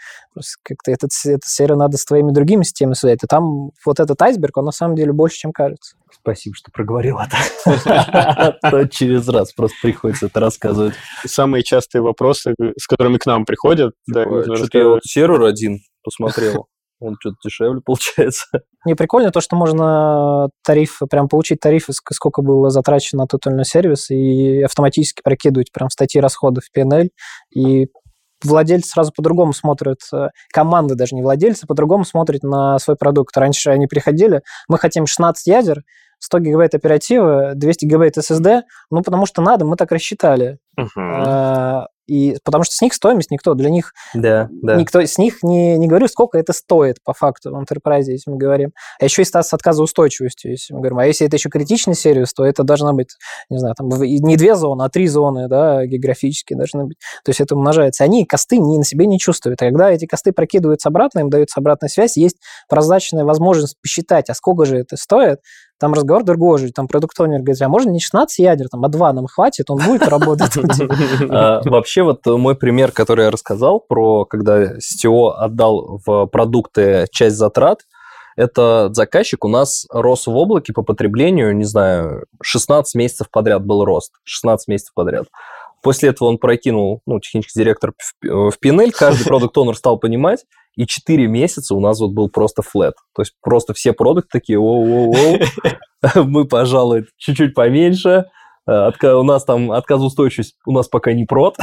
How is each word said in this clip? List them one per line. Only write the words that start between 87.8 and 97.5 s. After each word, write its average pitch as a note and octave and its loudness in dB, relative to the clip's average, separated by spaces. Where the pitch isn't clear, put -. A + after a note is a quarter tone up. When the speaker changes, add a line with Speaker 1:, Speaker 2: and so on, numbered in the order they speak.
Speaker 2:
в, G2+ 0
в - -14
P C3+ 0
N D#3+ 4
L, A3+ 4
каждый C#3 2
Speaker 1:
<laughs> - -2
Speaker 2:
продукт-оунер B2 0
стал A#2 0
понимать, C3+ -2
и A#2 -4
четыре D3 0
месяца A#2+ -2
у G2 0
нас G#2+ 2
вот G#2 -2
был G#2 0
просто G#2+ -2
флэт. E2+ -2
То - -4
есть - -6
просто A#2 0
все - 0
продукты C3 0
такие: G#2+ -2
«Воу-воу-воу, A#2+ 2
<laughs> F3+ 0
мы, C#3 0
пожалуй, B2 0
чуть-чуть C#3 -2